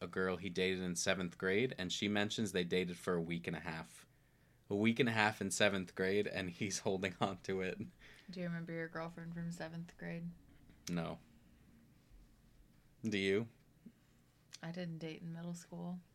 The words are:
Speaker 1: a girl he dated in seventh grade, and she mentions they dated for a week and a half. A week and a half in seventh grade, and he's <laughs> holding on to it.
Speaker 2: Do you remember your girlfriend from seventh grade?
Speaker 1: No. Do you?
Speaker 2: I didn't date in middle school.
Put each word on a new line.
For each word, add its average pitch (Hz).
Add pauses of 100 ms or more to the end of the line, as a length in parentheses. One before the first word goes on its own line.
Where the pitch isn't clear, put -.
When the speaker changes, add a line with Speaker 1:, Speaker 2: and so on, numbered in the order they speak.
Speaker 1:
a 90
girl 92
he 92
dated 92
in 90
seventh 90
grade, 101
and 90
she -
mentions 104
they 90
dated 90
for 95
a 87
week 85
and 85
a 76
half. 80 (640)
A 104
week 113
and 120
a 113
half 107
in 98
seventh 98
grade, 98
and 92
he's 98
<laughs> -
holding 95
on 98
to 95
it. 92 (520)
Speaker 2:
Do 180
you 175
remember 165
your 165
girlfriend 165
from 170
seventh 165
grade? 170 (640)
Speaker 1:
No. 85 (1900)
Do 107
you? 98 (1160)
Speaker 2:
I 165
didn't 170
date 156
in 165
middle 170
school. 175 (160)